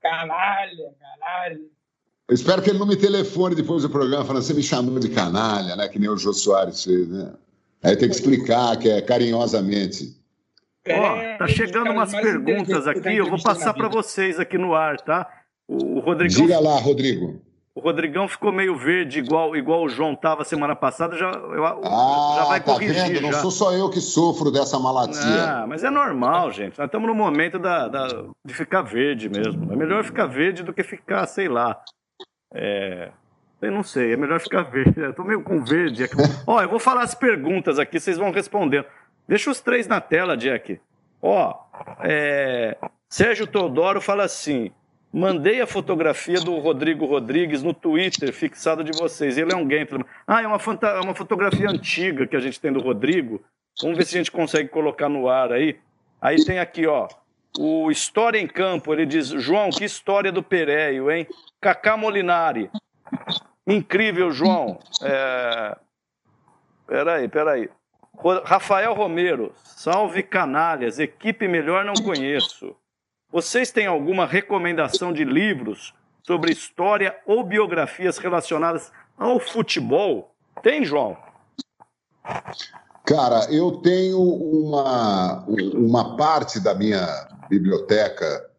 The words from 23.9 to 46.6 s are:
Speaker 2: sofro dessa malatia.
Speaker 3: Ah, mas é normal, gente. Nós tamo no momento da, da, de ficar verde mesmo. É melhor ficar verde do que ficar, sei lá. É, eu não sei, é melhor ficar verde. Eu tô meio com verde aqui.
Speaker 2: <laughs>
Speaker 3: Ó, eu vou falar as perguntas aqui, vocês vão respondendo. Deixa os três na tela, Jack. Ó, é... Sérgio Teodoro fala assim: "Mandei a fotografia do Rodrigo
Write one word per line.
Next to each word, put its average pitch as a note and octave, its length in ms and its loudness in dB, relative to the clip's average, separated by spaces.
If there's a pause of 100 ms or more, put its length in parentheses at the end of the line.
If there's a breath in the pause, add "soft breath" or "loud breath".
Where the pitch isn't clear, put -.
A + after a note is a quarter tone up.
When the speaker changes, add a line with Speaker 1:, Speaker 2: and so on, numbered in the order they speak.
Speaker 2:
sofro D#3+ 520 2
dessa C#3 260 0
malatia. C3 840 0
Speaker 3:
Ah, A2 40 -6
mas D#3 180 -8
é B3+ 60 2
normal, E3+ 640 2
gente. G2 260 -8
Nós C#3+ 140 -4
tamo A3 160 -2
no A3+ 80 0
momento E3+ 420 2
da, E3+ 300 0
da, C3+ 200 -4 (380)
de C3+ 80 -12
ficar F3+ 300 -2
verde A#2 440 -2
mesmo. G#2 460 -2
É - 20 -2
melhor E3 280 0
ficar G3+ 240 -2
verde E3 340 -2
do F3 100 -10
que F3+ 120 -4
ficar, F#3+ 420 -4
sei G3 220 -4
lá. A#2+ 340 0 (720)
É, G2 560 -6 (500)
eu - 120 -2
não G3+ 100 -2
sei, B2 320 0
é A#2+ 40 0
melhor D3 220 0
ficar F#3 300 -2
verde. C3 300 4
Eu C#3 160 -4
tô F3+ 80 -10
meio G3+ 180 -2
com D#3+ 240 -2
verde C3+ 380 0
aqui. - 120 -6 (140)
Speaker 2:
<laughs> - 160 -8
Speaker 3:
Ó, A3+ 160 4
eu F#3 80 0
vou A3 100 0
falar B3 220 2
as - 140 -4
perguntas E3+ 640 0
aqui, D3+ 200 -2
vocês E3+ 200 -2
vão G3+ 100 0
respondendo. E3 560 0 (420 soft breath)
Deixa G#3 220 2
os C4 100 -2
três A#3+ 280 0
na G3 140 2
tela, E3+ 340 0
Jack. A2+ 440 -4 (420)
Ó, - 340 2 (460)
é... C#3+ 760 0 (320)
Sérgio G#3+ 380 0
Teodoro F3+ 540 0
fala G3+ 220 0
assim: C3+ 480 -4 (400)
"Mandei F#3 500 2
a A3 60 0
fotografia E3 760 0
do E3+ 180 -2
Rodrigo D3 460 0